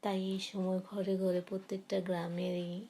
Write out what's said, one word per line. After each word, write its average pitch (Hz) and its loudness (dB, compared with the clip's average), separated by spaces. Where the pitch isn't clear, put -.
তাই 196 2
এই 190 0
সময় 185 0
ঘরে 196 0
ঘরে 180 4
প্রত্যেকটা 190 -2
গ্রামেরই 175 0